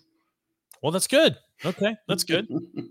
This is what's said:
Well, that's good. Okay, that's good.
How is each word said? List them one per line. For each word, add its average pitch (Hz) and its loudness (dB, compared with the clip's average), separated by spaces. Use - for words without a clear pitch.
Well, 147 0
that's 180 -2
good. 269 4
Okay, 196 -2
that's 185 -2
good. 196 0